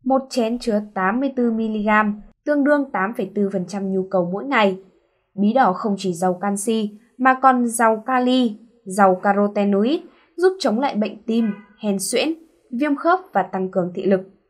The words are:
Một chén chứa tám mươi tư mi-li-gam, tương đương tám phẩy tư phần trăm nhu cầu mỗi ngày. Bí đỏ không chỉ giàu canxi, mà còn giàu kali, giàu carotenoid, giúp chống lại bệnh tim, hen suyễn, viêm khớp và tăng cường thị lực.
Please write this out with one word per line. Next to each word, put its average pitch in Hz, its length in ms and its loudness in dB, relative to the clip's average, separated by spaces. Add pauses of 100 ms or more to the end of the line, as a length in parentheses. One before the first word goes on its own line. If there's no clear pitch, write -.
Một 262 260 2
chén 233 280 -2
chứa 214 240 -2 (120)
tám 196 260 0
mươi 269 160 -2
tư 240 140 0
mi-li-gam, 214 680 0 (240)
tương 294 200 2
đương 285 280 2
tám 196 240 -2
phẩy 190 180 -6
tư 202 180 0
phần 185 140 -4
trăm 196 260 -6
nhu 190 180 0
cầu 180 220 0
mỗi 208 120 -6
ngày. 214 340 2 (640)
Bí 208 120 2
đỏ 240 200 4
không 202 260 -2
chỉ 180 160 -4
giàu 180 200 0
canxi, 202 640 -4 (200)
mà 262 240 4
còn 247 240 4
giàu 220 400 2
kali, 247 520 0 (260)
giàu 190 380 4
carotenoid, 202 800 0 (360)
giúp 370 220 2
chống 226 220 0
lại 285 140 -2
bệnh - 320 -4
tim, 226 260 0 (300)
hen 202 160 -2
suyễn, 247 300 -2 (520)
viêm 294 160 0
khớp 349 220 2 (140)
và 196 100 0
tăng 185 280 -4
cường 180 240 -2
thị 185 120 -4
lực. 190 140 2 (300)